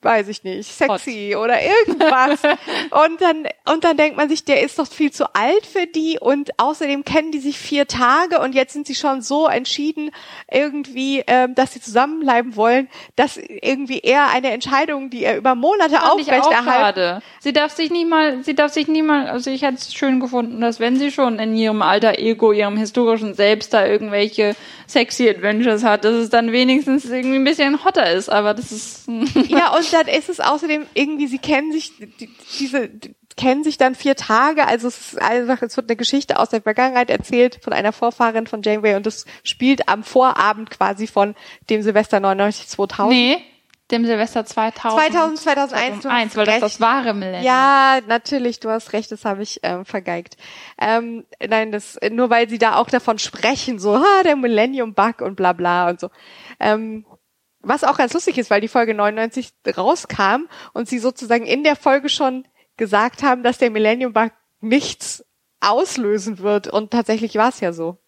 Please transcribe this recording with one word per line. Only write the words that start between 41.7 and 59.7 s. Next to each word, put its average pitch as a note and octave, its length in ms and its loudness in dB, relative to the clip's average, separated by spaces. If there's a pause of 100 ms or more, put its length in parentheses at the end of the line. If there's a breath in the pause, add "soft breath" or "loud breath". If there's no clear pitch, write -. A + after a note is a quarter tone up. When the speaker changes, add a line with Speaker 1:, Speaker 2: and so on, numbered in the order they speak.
Speaker 1:
dem G#3+ 120 0
Silvester G#3 380 2
neunundneunzig, G3 480 0
zweitausend. G3+ 440 -2
Speaker 2:
Nee, B3+ 240 4 (540)
dem A#3 140 0
Silvester A3+ 420 -2
zweitausend. A3+ 560 -2
Speaker 1:
Zweitausend, D#4+ 360 0
zweitausendeins, C#4 480 -2
du C4 80 -6
hast G#3 80 -12
Speaker 2:
Zweitausendeins, A#3+ 340 -2
weil G#3+ 100 2
das G#3+ 80 4
Speaker 1:
recht. A#3 80 0
Speaker 2:
das G#3+ 180 -4
wahre A#3 340 2
Millennium. F#3 300 -6
Speaker 1:
Ja, C4+ 600 4
natürlich, A#3+ 540 -2
du A3 80 -8
hast A3 240 -4
recht, A3 180 -4
das G#3+ 140 -14
habe G3+ 180 -4
ich, - 200 -12
ähm, F3+ 220 -4
vergeigt. F3 520 -8 (440 loud breath)
Ähm, A#3 440 -2 (200)
nein, A3 280 -2
das, - 260 -10 (120)
nur A#3 200 0
weil A#3 180 4
sie A3+ 100 -8
da A3 180 4
auch - 140 2
davon A#3+ 280 0
sprechen, - 600 -4
so, G#3 200 2
„Ha, F#4+ 260 6
der D4+ 120 4
Millennium A#3+ 580 0
Bug“ A3 280 0
und G3 120 -6
bla F3+ 200 0
bla F3 340 0
und F3 100 -4
so. F3+ 120 -10 (500 loud breath)
Ähm, A3 440 -2 (580)
was B3 220 -2
auch C#4 140 2
ganz C4 160 0
lustig C#4+ 240 -2
ist, A#3 120 -4
weil G#3 120 4
die A3 60 -6
Folge A3+ 260 0
neunundneunzig A3 560 -4 (260)